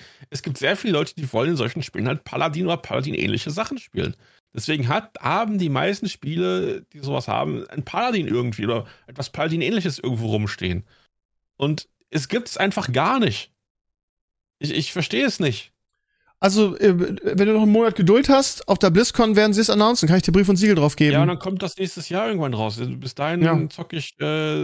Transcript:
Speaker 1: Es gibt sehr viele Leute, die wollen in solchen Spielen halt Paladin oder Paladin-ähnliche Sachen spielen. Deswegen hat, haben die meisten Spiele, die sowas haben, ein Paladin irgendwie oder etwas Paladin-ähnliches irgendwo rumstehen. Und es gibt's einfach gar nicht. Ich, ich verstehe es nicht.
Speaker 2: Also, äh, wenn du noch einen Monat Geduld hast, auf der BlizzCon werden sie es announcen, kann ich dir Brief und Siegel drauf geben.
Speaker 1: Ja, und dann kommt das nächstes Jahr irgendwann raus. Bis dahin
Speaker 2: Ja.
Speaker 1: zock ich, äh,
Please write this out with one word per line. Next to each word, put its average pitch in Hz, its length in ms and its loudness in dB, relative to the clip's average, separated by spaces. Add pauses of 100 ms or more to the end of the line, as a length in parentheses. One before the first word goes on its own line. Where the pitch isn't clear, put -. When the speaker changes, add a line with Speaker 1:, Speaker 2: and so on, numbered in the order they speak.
(300)
Speaker 1:
Es 139 120 -10
gibt 139 140 -8
sehr 156 180 -2
viele 196 200 -4
Leute, 147 200 -4
die 143 200 -8
wollen 131 160 0
in 170 80 -2
solchen 123 240 -4
Spielen 117 260 -4
halt 147 160 -6
Paladin 156 400 -4
oder 170 140 -2
Paladin-ähnliche 117 720 -4
Sachen 220 260 -8
spielen. - 400 -8 (380)
Deswegen 135 340 -4
hat, 208 320 -4
haben 208 380 -2
die 175 100 0
meisten 180 400 -2
Spiele, 175 840 -4
die 147 60 -20
sowas 135 280 -6
haben, 131 400 -4
ein - 160 -10
Paladin 208 420 -4
irgendwie 113 380 -2
oder 113 220 -2 (200)
etwas 127 220 -12
Paladin-ähnliches 165 680 -2
irgendwo 113 300 -4
rumstehen. 101 560 -2 (760)
Und 151 320 -4 (180)
es 147 200 -6
gibt's 240 280 -4
einfach 190 340 -2
gar 180 280 2
nicht. 151 340 -2 (1040)
Ich, 143 140 -6
ich - 220 -4
verstehe 214 320 -2
es - 140 -4
nicht. 135 280 -4 (720)
Speaker 2:
Also, 196 360 2
äh, 185 220 4
wenn 202 480 0
du 220 60 4
noch 214 100 4
einen 208 80 6
Monat 226 240 4
Geduld 208 340 4
hast, 269 380 4
auf 196 100 4
der 190 140 4
BlizzCon 220 460 4
werden 214 160 6
sie 202 80 2
es 220 100 2
announcen, 208 380 4
kann 175 80 6
ich 185 80 2
dir 170 80 2
Brief 190 160 4
und 196 80 4
Siegel 208 180 4
drauf 147 220 2
geben. 147 160 4
Speaker 1:
Ja, 151 100 4
und 175 60 4
dann 180 100 -2
kommt 190 240 -6
das 185 140 -8
nächstes 180 320 -8
Jahr 196 180 -2
irgendwann 165 260 -2
raus. 110 320 -2
Bis 127 300 -8
dahin 160 280 0
Speaker 2:
Ja. 165 260 2
Speaker 1:
zock - 240 -14
ich, 160 260 -8
äh, 151 60 -6 (400)